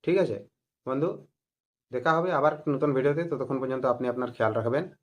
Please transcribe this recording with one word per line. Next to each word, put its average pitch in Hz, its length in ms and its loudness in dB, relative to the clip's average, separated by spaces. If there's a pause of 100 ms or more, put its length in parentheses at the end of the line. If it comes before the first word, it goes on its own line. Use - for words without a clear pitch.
ঠিক 175 180 2
আছে 110 160 -2 (480)
বন্ধু, 139 240 -2 (800)
দেখা 160 240 0
হবে 175 220 0
আবার 151 140 4 (220)
নতুন 143 220 2
ভিডিওতে। 143 340 2
ততক্ষণ 135 320 -2
পর্যন্ত 131 300 -2
আপনি 123 200 -2
আপনার 123 240 -4
খেয়াল 113 220 2
রাখবেন। 120 260 0 (180)